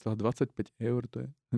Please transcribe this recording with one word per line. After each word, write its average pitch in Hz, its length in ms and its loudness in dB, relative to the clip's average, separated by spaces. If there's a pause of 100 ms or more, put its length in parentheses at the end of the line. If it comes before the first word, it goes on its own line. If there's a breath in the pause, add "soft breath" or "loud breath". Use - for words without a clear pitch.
celá 113 120 0
dvadsaťpäť 110 520 0 (100)
eur, 120 280 0
to - 140 -12
je. 127 80 -6 (300)